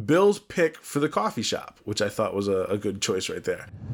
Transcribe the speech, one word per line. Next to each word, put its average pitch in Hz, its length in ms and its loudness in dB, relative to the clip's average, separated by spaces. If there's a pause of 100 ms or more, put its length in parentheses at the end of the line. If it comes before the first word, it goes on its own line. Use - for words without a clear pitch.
Bill's 196 340 6
pick 165 400 0
for - 200 -4
the 151 80 2
coffee 202 340 -2
shop, - 440 -4
which 104 160 -2
I 101 80 2
thought 101 260 -2
was 101 140 0
a, 95 160 2
a 101 120 -2
good 101 240 -4
choice 95 280 -2
right 87 160 -8
there. 90 240 -4 (240)